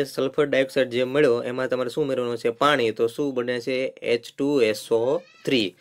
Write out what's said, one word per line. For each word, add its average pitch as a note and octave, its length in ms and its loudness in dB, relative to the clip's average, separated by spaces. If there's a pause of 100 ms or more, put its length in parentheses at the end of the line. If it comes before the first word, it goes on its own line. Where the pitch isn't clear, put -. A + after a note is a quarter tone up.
સલ્ફર C#3 420 -2
ડાયોક્સાઇડ C3 480 0
જે B2+ 80 0
મળ્યો B2+ 400 4
એમાં B2+ 260 -4
તમારે B2+ 200 -2
શું D#3 160 -4
ઉમેરવાનું B2 320 -2
છે? A#2 140 0
પાણી. C3 440 2
તો A#2 120 2
શું C#3 260 -4
બને B2 260 -2
છે? C3 180 -4 (240)
એચ A#2 280 0
ટુ C#3 180 -2 (140)
એસ G#2+ 300 2
ઓ A2+ 100 2 (420)
થ્રી. A#2 240 2 (140)